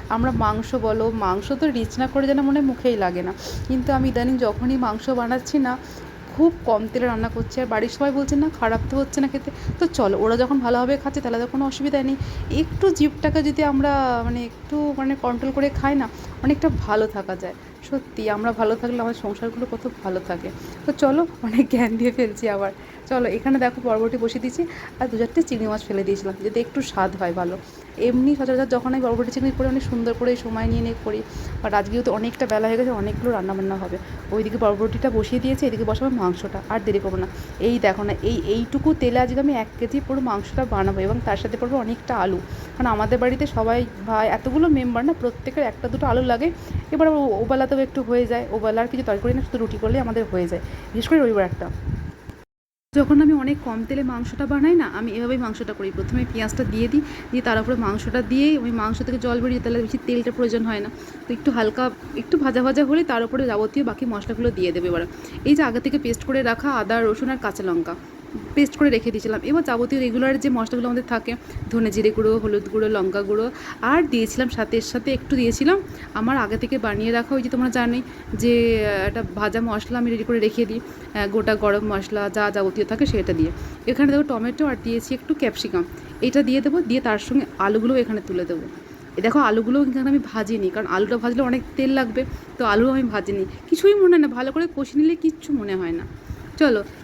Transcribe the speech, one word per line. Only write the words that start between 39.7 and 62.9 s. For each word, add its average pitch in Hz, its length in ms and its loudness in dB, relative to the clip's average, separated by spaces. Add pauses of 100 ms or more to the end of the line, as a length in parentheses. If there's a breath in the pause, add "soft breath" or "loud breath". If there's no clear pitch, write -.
কেজি 240 280 -2
পুরো 269 140 -2
মাংসটা 240 440 -2
বানাবো, 196 360 0
এবং 214 240 0
তার 208 120 0
সাথে 214 240 -4
পড়বে 247 160 -2
অনেকটা 233 400 -4
আলু, 185 240 0 (380 loud breath)
কারণ 254 120 2
আমাদের 220 280 2
বাড়িতে 247 280 2
সবাই, 233 400 0 (200)
ভাই, 220 220 2
এতগুলো 302 400 2
মেম্বার 247 360 2
না, 330 160 2
প্রত্যেকের 262 440 -2
একটা 240 240 -4
দুটো 262 180 -2
আলু 247 160 4
লাগে। 254 280 2 (420 loud breath)
এবার 311 160 4
ও-, 269 320 2
ওবেলাতেও 269 380 2
একটু 269 240 0
হয়ে 240 240 2
যায়, 240 240 -2
ওবেলা 220 320 0
আর 240 40 0
কিছু 247 200 -4
তরকারি 220 280 0
না, 262 60 0
শুধু 262 180 -4
রুটি 220 220 -4
করলেই 233 200 2
আমাদের 226 300 -2
হয়ে 180 180 0
যায়, 170 120 -4 (320 loud breath)
বিশেষ 226 160 -4
করে 320 100 6
রবিবার 220 260 4
একটা। 175 240 -4 (1300)
যখন 285 260 6
আমি 311 100 8
অনেক 285 320 2
কম 226 200 -6
তেলে 277 180 -4
মাংসটা 254 440 -4
বানাই 285 280 4
না, 302 200 4
আমি 220 180 -4
এভাবেই 240 260 -2
মাংসটা 220 340 -6
করি। 196 180 -6
প্রথমে 196 420 -2
পেঁয়াজটা 226 320 -2
দিয়ে 220 240 0
দিই, 285 120 4 (300 loud breath)
দিয়ে 240 120 -2
তার 220 180 2
উপরে 226 160 0
মাংসটা 220 460 -2
দিয়ে, 277 360 4
ওই 240 120 -2
মাংস 226 280 -2
থেকে 247 200 -2
জল 240 220 0
বেরিয়ে, 247 200 0
তাহলে 233 220 0
বেশি 220 240 -2
তেলটা 240 240 0
প্রয়োজন 233 340 0
হয় 220 160 -2
না। 208 80 -6 (400 loud breath)
তো 247 40 -4
একটু 240 180 0
হালকা, 233 400 2 (260)
একটু 330 220 2
ভাজা 254 240 4
ভাজা 262 220 4
হলে 311 200 4